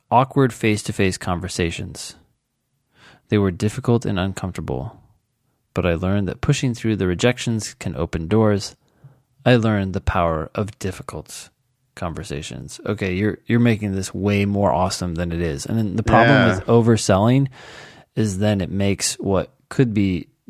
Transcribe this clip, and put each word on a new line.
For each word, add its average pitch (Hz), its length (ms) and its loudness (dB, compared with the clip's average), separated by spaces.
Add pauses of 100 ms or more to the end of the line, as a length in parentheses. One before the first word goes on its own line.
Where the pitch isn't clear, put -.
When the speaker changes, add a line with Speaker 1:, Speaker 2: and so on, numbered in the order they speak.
(100)
Speaker 1:
awkward 127 420 2
face-to-face 104 680 0
conversations. 90 1000 -6 (1120)
They 107 100 2
were 98 120 4
difficult 117 560 0
and 104 120 -2
uncomfortable, 87 840 -6 (760)
but 87 120 0
I 85 80 2
learned 95 340 -2
that - 120 -8
pushing 135 340 0
through 110 220 -2
the 98 100 -2
rejections 113 680 -2
can 92 200 -8
open 82 320 -4
doors. 104 480 2 (720)
I 127 100 6
learned 104 360 0
the 95 80 -4
power 82 540 0
of - 240 -6
difficult - 720 -12 (440)
conversations." 73 880 -10
Okay, 98 300 -4
you're, 101 320 -2
you're 117 140 2
making 107 340 2
this 95 180 -6
way 101 340 2
more 101 260 2
awesome 90 420 -2
than 85 160 -4
it 85 100 -4
is. 76 240 -4
And 110 140 -2
then 104 180 -2
the 110 60 -2
problem 113 340 6
Speaker 2:
Yeah. 92 200 4
Speaker 1:
with 95 100 -6
overselling 117 840 4 (680)
is 104 220 0
then 104 220 2
it 85 100 -4
makes 98 500 0
what 95 320 0 (160)
could 120 260 2
be 95 320 2 (240)